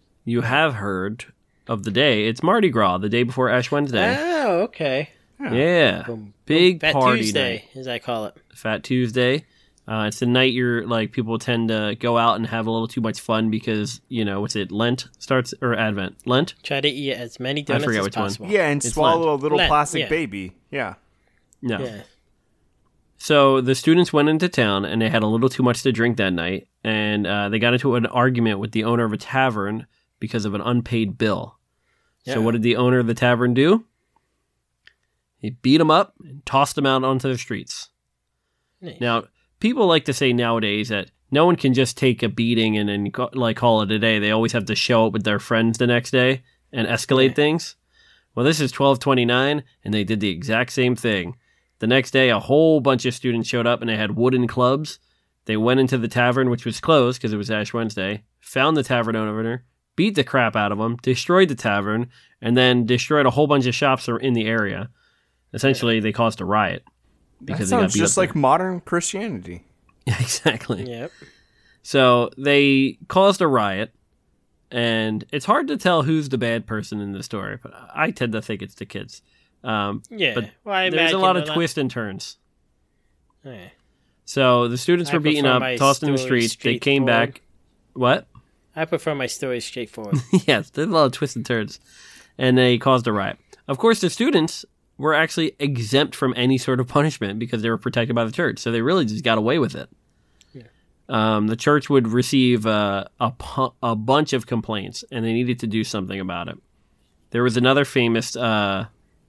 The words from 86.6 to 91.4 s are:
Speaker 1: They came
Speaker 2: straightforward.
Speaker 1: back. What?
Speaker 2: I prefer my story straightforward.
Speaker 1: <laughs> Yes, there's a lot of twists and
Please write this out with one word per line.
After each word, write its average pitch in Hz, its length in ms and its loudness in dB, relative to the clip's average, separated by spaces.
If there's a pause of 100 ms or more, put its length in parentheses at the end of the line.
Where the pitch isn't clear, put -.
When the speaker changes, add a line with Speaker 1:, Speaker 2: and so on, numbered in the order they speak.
Speaker 1:
They 120 160 0
came 139 240 2
Speaker 2:
straightforward. 117 300 2
Speaker 1:
back. - 80 -20 (520)
What? 127 340 0 (480)
Speaker 2:
I 160 100 -4
prefer 160 280 -4
my 131 140 -4
story 123 340 -6
straightforward. 113 560 -6 (140)
Speaker 1:
<laughs> 185 160 2
Yes, 123 240 0
there's 156 160 -2
a 220 40 -4
lot 160 140 4
of 127 60 2
twists - 240 -6
and 113 100 -8